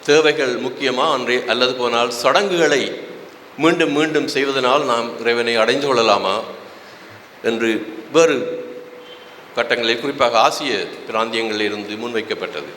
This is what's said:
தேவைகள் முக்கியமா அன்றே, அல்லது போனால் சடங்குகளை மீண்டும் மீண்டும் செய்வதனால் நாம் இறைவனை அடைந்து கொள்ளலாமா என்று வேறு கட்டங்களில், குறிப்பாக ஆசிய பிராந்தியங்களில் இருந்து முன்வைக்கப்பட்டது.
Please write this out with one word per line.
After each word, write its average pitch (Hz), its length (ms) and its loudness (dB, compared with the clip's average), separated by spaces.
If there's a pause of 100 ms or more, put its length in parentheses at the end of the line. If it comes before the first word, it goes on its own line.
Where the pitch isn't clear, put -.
தேவைகள் 147 560 2
முக்கியமா 131 500 0
அன்றே, 123 360 0
அல்லது 123 280 0
போனால் 120 360 0
சடங்குகளை 147 880 2 (560)
மீண்டும் 160 340 2
மீண்டும் 147 360 0
செய்வதனால் 135 580 2
நாம் 117 340 -2
இறைவனை 117 360 0
அடைந்து 123 320 2
கொள்ளலாமா 107 540 4 (1000)
என்று 113 520 -2 (180)
வேறு 156 240 4 (1160)
கட்டங்களில், 120 440 0
குறிப்பாக 135 400 0
ஆசிய 120 480 0 (240)
பிராந்தியங்களில் 113 540 -2
இருந்து 104 300 -6
முன்வைக்கப்பட்டது. 98 800 -6